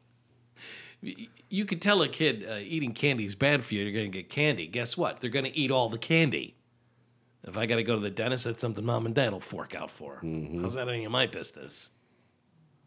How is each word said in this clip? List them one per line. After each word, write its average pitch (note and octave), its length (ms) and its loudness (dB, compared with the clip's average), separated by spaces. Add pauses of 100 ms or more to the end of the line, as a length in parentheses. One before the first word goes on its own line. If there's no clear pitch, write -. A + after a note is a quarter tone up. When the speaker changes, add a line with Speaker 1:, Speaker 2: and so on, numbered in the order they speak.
(1040)
Speaker 1:
Y-, - 260 -10 (200)
you G3+ 160 0
can G3 160 -2
tell G3+ 220 6
a C#3 60 4
kid, B2 380 2
uh, A2 100 -6
eating B2 360 -2
candy B2+ 320 2
is G2 100 -4
bad C#3 300 4
for - 100 -4
you, G2+ 100 0
you're G#2 80 -2
gonna G#2 160 -2
get F#2 200 -8
candy. C#3 380 2
Guess A2+ 320 -2
what? C#3+ 220 -2
They're B2 100 -2
gonna C3+ 240 -2
eat C3+ 160 2
all B2+ 180 4
the A2+ 80 -4
candy. B2 600 2 (880)
If F2+ 120 -8
I A2 80 0
gotta A#2 200 2
go A#2 100 2
to G#2+ 80 0
the G2+ 80 -2
dentist, A#2+ 340 0
that's A#2 160 -4
something A2+ 240 -2
Mom A#2 220 2
and A#2 80 -2
Dad A#2+ 180 4
will F#2 80 -4
fork - 340 -8
out D2+ 160 -8
for. C#2 320 -12
Speaker 2:
Mm-hmm. D#2+ 400 -2
Speaker 1:
How's F#2+ 120 -2
that B2+ 160 -2
any A2+ 160 -4
of A2 60 -4
my B2 140 4
business? - 600 -8 (1000)